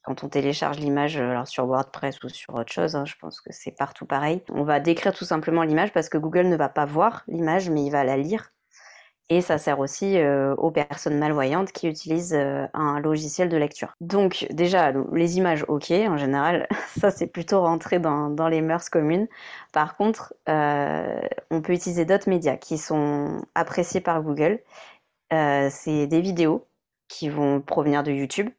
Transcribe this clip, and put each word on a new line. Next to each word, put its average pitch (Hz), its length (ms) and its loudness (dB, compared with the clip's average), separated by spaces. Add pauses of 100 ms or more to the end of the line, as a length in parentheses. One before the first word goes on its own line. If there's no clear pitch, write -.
quand 139 200 -8
on 139 40 -10
télécharge 143 520 -2
l'image, 147 360 0
euh, 123 140 -2
alors 123 160 -4
sur - 200 -4
WordPress 135 580 -4
ou 127 40 -10
sur - 280 -14
autre 117 160 -6
chose, 165 240 -2
hein, 143 80 -2
je 156 160 -12
pense - 200 -16
que - 120 -20
c'est - 180 -12
partout - 340 -8
pareil. 156 460 -2
On 143 140 -2
va 147 160 2
décrire 170 320 2
tout - 120 -8
simplement 165 380 0
l'image 160 300 2
parce 160 160 0
que 160 100 -2
Google 160 300 2
ne 170 80 4
va 147 120 0
pas 147 180 0
voir 180 420 0
l'image, 170 420 0
mais 147 140 2
il 143 60 -2
va 143 120 2
la 131 140 2
lire. 165 340 -4 (800)
Et 170 140 4
ça 160 160 0
sert 143 200 0
aussi, 185 400 0
euh, 139 380 4
aux 160 160 0
personnes 147 480 -2
malvoyantes 151 500 0
qui - 160 -6
utilisent, 165 480 -2
euh, 139 400 0
un 147 240 0
logiciel 156 500 0
de 165 80 0
lecture. - 440 -2
Donc 185 500 0
déjà, 170 400 4
donc, 135 220 0
les 170 260 2
images, 165 300 2
ok, 151 240 0
en 190 240 2
général, 143 540 0
<laughs> - 300 -6
ça 196 120 4
c'est 175 160 -4
plutôt 175 320 0
rentré 170 400 2
dans, 147 280 0
dans 156 200 0
les 160 120 2
mœurs 160 280 0
communes. 170 400 2 (440)
Par 151 240 0
contre, 214 380 -2 (140)
euh, 147 720 0 (320)
on 160 100 0
peut 180 120 0
utiliser 175 300 -2
d'autres 196 240 2
médias 170 280 2
qui - 200 -6
sont 147 640 -2 (140)
appréciés 170 460 -2
par 165 200 0
Google. 156 380 0 (760)
Euh, 143 380 4
c'est 147 380 -2
des 160 120 4
vidéos 170 460 2 (400)
qui - 220 -8
vont 143 320 2
provenir 143 420 0
de 147 80 -2
YouTube. 139 480 -2